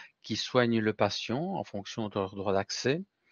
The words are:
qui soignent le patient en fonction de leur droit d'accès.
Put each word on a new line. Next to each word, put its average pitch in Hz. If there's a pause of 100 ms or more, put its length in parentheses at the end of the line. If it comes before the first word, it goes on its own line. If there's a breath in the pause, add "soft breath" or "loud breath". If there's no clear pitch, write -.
(220 loud breath)
qui 113
soignent 117
le 107
patient 110
en -
fonction 104
de 104
leur 95
droit 98
d'accès. 123 (300 loud breath)